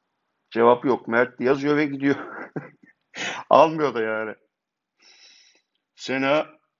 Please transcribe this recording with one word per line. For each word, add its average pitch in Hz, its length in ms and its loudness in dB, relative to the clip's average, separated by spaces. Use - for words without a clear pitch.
Cevap 120 340 4
yok. 123 240 -2
Mert 123 320 0
yazıyor 139 360 0
ve 151 100 0
gidiyor. 139 300 -2
<laughs> - 640 -12
Almıyor 151 440 4
da 117 80 -2
yani. 110 320 -6
Sena 135 520 -2